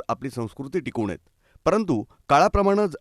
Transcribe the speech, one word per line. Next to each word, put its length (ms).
आपली 200
संस्कृती 500
टिकवून 300
आहेत, 200
परंतु 380
काळाप्रमाणे 580
ज-, 140